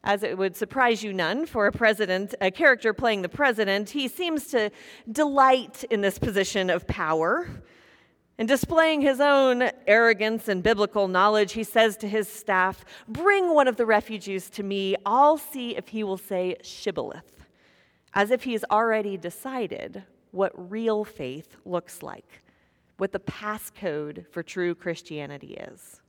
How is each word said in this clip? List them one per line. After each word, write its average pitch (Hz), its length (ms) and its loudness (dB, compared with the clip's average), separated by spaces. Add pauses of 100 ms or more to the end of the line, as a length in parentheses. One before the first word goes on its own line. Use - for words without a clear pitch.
As 202 200 0
it 180 140 -4
would 190 180 -2
surprise 233 480 0
you 208 80 -6
none, 190 340 -2
for 214 220 0
a 208 40 2
president, 202 680 0
a 190 100 2
character 226 440 2
playing 214 300 0
the 175 60 -4
president, 214 600 0
he 277 180 -6
seems 320 400 -6
to 214 240 -2 (400)
delight 262 800 2
in 214 100 0
this 196 180 0
position 190 520 -2
of 175 180 -2
power. 170 640 0 (880)
And 226 100 -4
displaying 320 540 4
his 269 180 2
own 262 500 4 (160)
arrogance 220 640 4
and 185 160 -2
biblical 208 460 2
knowledge, 202 440 4
he 226 120 -4
says 220 320 2
to 220 100 -8
his 208 220 -2
staff, 190 560 0 (200)
"Bring 349 480 2
one 277 140 6
of 233 80 0
the 240 100 0
refugees 208 680 -2
to 208 120 -10
me. 196 320 -2 (100)
I'll 285 320 6
see 247 380 -8
if - 140 -10
he 214 160 -4
will 190 140 -4
say 180 420 -4
shibboleth," - 840 -10 (680)
as 202 180 2
if 254 120 0
he's 226 280 -4
already 214 460 2
decided 196 880 -10 (260)
what 190 220 -2 (180)
real 220 320 -2
faith 143 640 -12
looks 175 360 -6
like, - 420 -18 (520)
what 190 160 -4
the 190 80 -6
passcode 175 1120 -8
for 170 120 -10
true 175 320 -4
Christianity 147 800 -10
is. - 540 -18